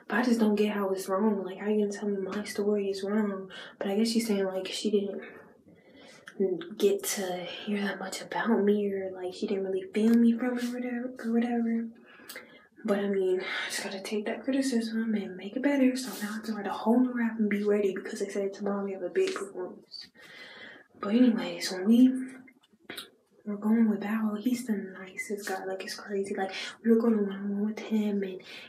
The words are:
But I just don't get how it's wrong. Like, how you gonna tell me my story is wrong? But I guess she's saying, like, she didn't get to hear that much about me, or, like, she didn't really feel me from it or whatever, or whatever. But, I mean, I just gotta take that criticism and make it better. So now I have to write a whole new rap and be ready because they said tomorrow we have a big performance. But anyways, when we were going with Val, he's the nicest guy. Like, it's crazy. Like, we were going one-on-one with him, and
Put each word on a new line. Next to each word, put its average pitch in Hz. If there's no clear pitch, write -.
But 214
I -
just 233
don't 214
get 208
how 202
it's 190
wrong. 196
Like, 190
how 202
you 214
gonna 202
tell 208
me 202
my 190
story 202
is 196
wrong? 196
But 208
I 196
guess 226
she's 226
saying, 196
like, 190
she -
didn't -
get 196
to 180
hear 202
that 190
much -
about 202
me, 202
or, 190
like, 185
she -
didn't 190
really 190
feel 220
me 233
from 247
it 240
or 240
whatever, 247
or 226
whatever. 233
But, 202
I 202
mean, 185
I -
just -
gotta 196
take 214
that 233
criticism 226
and 180
make 196
it 254
better. 262
So -
now 208
I 214
have 220
to 220
write 202
a 185
whole 233
new 247
rap 226
and 208
be 202
ready 208
because -
they 196
said 196
tomorrow 202
we 196
have 190
a 175
big 185
performance. -
But 202
anyways, 226
when 185
we 247
were 202
going 220
with 202
Val, 214
he's 240
the 214
nicest 190
guy. 190
Like, 190
it's 208
crazy. 202
Like, -
we 226
were 226
going 226
one-on-one 202
with 214
him, 208
and 185